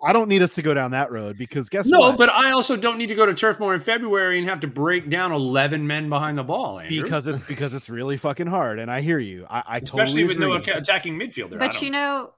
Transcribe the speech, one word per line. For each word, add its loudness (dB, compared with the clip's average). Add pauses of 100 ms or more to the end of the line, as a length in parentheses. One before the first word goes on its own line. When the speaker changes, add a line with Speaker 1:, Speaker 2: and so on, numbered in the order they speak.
Speaker 1:
I 4
don't 4
need 6
us 2
to -4
go 2
down 0
that -2
road -8
because -6
guess -2
Speaker 2:
No, 10
Speaker 1:
what? 6
Speaker 2:
but 8
I 4
also 2
don't -2
need -2
to -4
go 6
to 6
Turf 0
Moor 0
in -2
February 0
and -2
have -4
to -4
break -2
down -2
eleven 0
men -4
behind -2
the -4
ball, -4
Andrew. -6
Speaker 1:
Because -4
it's, -4
because -6
it's -12
really -6
fucking -4
hard, -2
and -8
I -2
hear 0
you. -8
I, -4
I -6
Speaker 2:
Especially 0
Speaker 1:
totally -
Speaker 2:
with 0
no 0
Speaker 1:
agree. -2
Speaker 2:
atta-, -2
attacking -2
midfielder. -10
I -10
Speaker 3:
But 0
Speaker 2:
don't -6
Speaker 3:
you -6
know -4